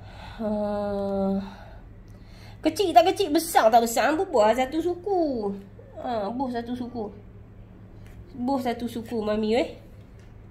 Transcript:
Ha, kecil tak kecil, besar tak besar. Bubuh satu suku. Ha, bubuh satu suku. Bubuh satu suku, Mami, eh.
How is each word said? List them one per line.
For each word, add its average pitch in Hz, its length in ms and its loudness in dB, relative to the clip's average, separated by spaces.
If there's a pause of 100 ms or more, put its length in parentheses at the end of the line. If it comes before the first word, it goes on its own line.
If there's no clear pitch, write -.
(420)
Ha, 214 80 -2 (2250)
kecil 320 300 2
tak 330 160 10
kecil, 349 240 0
besar 320 320 4
tak 233 160 8
besar. 233 320 2
Bubuh 311 400 4
satu 262 240 0
suku. 320 720 0 (500)
Ha, 220 320 -4
bubuh 262 160 -2
satu 233 240 -4
suku. 233 400 -6 (1200)
Bubuh 254 240 0
satu 240 320 -2
suku, 226 320 -4
Mami, 214 320 2
eh. - 240 2 (720)